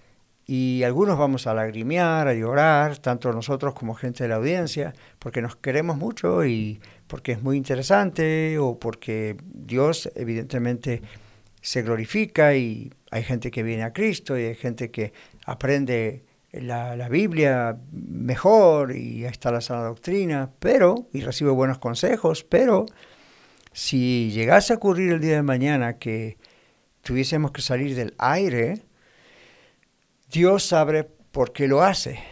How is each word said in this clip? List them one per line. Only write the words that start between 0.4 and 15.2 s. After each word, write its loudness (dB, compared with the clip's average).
Y 0
algunos 2
vamos 0
a 0
lagrimear, 0
a 2
llorar, 2
tanto -2
nosotros -4
como -8
gente -6
de -2
la 0
audiencia, -2
porque -6
nos -8
queremos -2
mucho 0
y -2
porque -6
es -6
muy 0
interesante 0
o -2
porque -6
Dios -2
evidentemente -4
se -4
glorifica 2
y -4
hay -4
gente -4
que -6
viene -4
a -6
Cristo -4
y -2
hay -4
gente -8
que -6